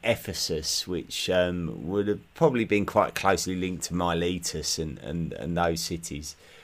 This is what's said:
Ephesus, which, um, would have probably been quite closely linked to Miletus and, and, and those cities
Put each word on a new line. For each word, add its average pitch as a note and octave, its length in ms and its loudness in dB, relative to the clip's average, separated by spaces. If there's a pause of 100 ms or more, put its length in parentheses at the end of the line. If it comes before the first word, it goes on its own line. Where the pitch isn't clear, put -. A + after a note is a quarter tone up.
Ephesus, F2 840 -2
which, - 420 -4
um, F2+ 580 2
would G2+ 200 2
have - 260 -4
probably B2+ 300 4
been G2+ 220 2
quite G2 280 4
closely F#2 400 2
linked F2+ 300 -2
to E2+ 100 -6
Miletus F2 840 0
and, D#2 200 -4
and, D#2 360 -4
and E2+ 220 -4
those E2+ 240 2
cities D#2 540 -6 (300)